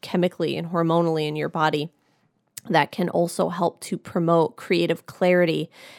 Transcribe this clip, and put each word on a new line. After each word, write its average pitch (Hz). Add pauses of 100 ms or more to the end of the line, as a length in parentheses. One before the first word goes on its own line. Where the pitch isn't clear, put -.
chemically 175
and 165
hormonally 165
in 151
your 151
body 156 (760)
that 156
can 175
also 170
help 175
to -
promote 165
creative 170
clarity. 175 (280)